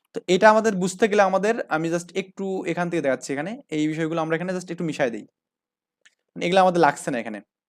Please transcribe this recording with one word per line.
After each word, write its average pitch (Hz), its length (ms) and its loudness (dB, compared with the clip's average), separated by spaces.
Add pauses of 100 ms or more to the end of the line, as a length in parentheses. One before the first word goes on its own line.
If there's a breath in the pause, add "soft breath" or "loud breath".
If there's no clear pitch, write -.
(120)
তো - 140 -8
এটা 185 240 6
আমাদের 220 260 4
বুঝতে 185 320 0
গেলে 202 140 4
আমাদের, 190 320 2 (140)
আমি 160 220 -2
just 175 240 -4
একটু 190 500 -6
এখান 175 260 -4
থেকে 170 120 -2
দেখাচ্ছি 131 300 -2
এখানে, 185 380 -8
এই 156 180 -2
বিষয়গুলো 160 320 -4
আমরা 160 160 -2
এখানে 180 160 -4
just 180 180 -8
একটু 175 140 -8
মিশাই 165 260 -2
দিই। 107 160 -12 (1080)
মানে 175 100 -4
এগুলো 185 140 4
আমাদের 180 200 4
লাগছে 147 300 2
না 131 80 -2
এখানে। 110 200 -8 (300)